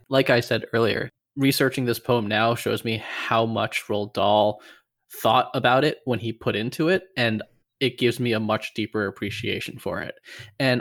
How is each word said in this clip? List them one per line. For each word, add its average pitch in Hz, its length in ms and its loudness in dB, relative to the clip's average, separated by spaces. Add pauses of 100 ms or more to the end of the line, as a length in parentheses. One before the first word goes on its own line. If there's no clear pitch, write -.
like 135 220 2
I 120 100 6
said 113 320 -2
earlier, 113 380 0 (260)
researching 135 480 2
this 120 140 0
poem 117 280 0
now 110 280 2
shows 110 300 -4
me 113 120 -2 (100)
how - 400 0
much 110 400 -4
Roald 104 280 -4
Dahl 104 460 4 (640)
thought 123 320 2
about 131 300 4
it 156 200 0
when 117 160 -2
he 113 120 -6
put 107 240 -4
into 123 320 -2
it, 185 160 0 (120)
and 110 260 0 (360)
it 127 200 -2
gives 120 200 2
me 120 140 0
a 110 80 0
much 107 320 -2
deeper 107 340 -4
appreciation - 720 -6
for - 220 -6
it. - 140 -10 (440)
And 127 220 0